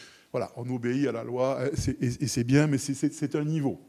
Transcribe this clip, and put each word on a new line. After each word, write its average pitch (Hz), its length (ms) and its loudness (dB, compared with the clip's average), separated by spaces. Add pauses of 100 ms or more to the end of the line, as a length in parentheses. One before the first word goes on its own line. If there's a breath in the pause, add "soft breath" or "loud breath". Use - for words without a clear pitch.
(320 loud breath)
voilà, 113 240 -4
on 120 140 -8
obéit 127 360 0
à 117 60 0
la 113 120 -6
loi, 127 380 0
hein, 131 120 0
c'est, 131 280 -2
et, 123 220 0
et - 20 -2
c'est 117 180 0
bien, 139 220 6
mais 139 120 2
c'est, 139 160 -2
c'est, 143 180 0
c'est 151 240 -4
un 151 80 0
niveau. 147 440 0